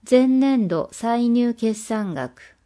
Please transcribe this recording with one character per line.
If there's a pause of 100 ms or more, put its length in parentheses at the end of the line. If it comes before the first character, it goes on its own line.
前
年
度
歳
入
決
算
額。